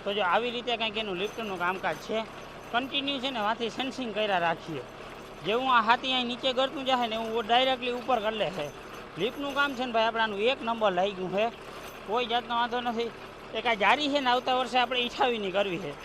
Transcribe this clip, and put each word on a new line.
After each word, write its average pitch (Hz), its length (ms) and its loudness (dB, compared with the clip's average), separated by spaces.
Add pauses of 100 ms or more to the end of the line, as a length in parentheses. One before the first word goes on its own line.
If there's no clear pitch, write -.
તો 196 100 -2
જો 208 100 0
આવી 208 280 2
રીતે 233 260 -2
કંઈક 220 200 -2
એનું 208 200 -2
લિફ્ટનું 202 420 -4
કામકાજ 175 360 0
છે. 220 280 -4 (480)
કન્ટિન્યુ 269 480 0
છે 254 120 -2
ને, 240 80 -4
વાંથી 220 300 0
સેન્સિંગ 254 440 -6
કર્યા 202 240 2
રાખીએ. 165 440 0 (640)
જેવું 247 320 0
આ 226 40 8
હાથી 247 320 4
અહીં 254 140 0
નીચે 247 260 0
ગળતું 262 320 0
જાહે 247 220 2
ને, 220 80 -2
એવું 226 320 -2
ડાયરેક્ટલી 247 440 4
ઉપર 247 280 0
કરી 214 180 -2
લે 180 120 0
છે. 151 160 -6 (520)
લિફ્ટનું 262 360 -2
કામ 285 200 2
છે 247 120 -2
ને 247 60 -6
ભાઈ, 220 140 4
આપણે 226 180 2
આનું 208 160 -2
એક 254 220 2
નંબર 226 300 2
લાગી 185 200 2
ગયું 185 260 -4
છે. 214 80 4 (600)
કોઈ 240 180 2
જાતનો 240 300 -2
વાંધો 240 260 0
નથી. 233 300 -2 (440)
એક 220 120 -4
આ 233 60 4
જારી 226 360 4
છે 285 100 2
ને, 254 100 2
આવતા 254 260 2
વર્ષે 254 240 2
આપણે 247 200 2
ઈઠાવીની 240 520 2
કરવી 190 260 2
છે. 151 140 -6 (140)